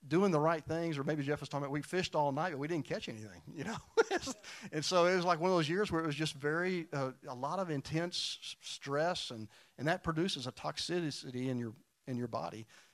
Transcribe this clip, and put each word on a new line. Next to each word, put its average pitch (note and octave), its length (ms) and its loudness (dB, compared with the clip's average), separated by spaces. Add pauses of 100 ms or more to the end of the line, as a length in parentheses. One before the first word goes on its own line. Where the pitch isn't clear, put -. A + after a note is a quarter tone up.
doing F3+ 240 6
the D3+ 80 6
right D#3 240 4
things, E3 340 0
or C3+ 60 0
maybe D3+ 200 0
Jeff C#3+ 160 0
was C3 100 -10
talking C#3+ 140 -2
about C#3 80 -4
we D3 100 0
fished - 320 -2
all D3 180 4
night, D#3+ 200 0
but C3+ 80 -4
we D3 80 -2
didn't D#3+ 180 0
catch F#3+ 240 -6
anything, G#2+ 320 -12 (120)
you C3+ 100 -6
know? A3 140 -6 (340)
<laughs> D4+ 220 -2 (380)
And D3+ 120 -2
so F3 220 6
it F#3 100 6
was F3 100 2
like F3 140 4
one F3+ 100 4
of F#3 60 6
those D#3 140 4
years G3 220 0
where E3 120 2
it - 20 0
was C#3+ 100 0
just D3+ 200 -2
very, E3 580 0
uh, C3+ 180 -2 (160)
a C3 80 -8
lot D3 240 -2
of F#3 100 -2
intense D#3+ 720 -2
s-, - 200 -12
stress, D3+ 720 -2
and, A2 160 -8 (300)
and C#3+ 100 -2
that F3+ 160 2
produces D#3+ 420 0
a B2+ 60 -6
toxicity D3 960 -4
in B2+ 100 0
your, A#2 160 -4 (340)
in B2+ 100 -4
your A#2+ 100 -2
body. A2+ 380 -6 (280)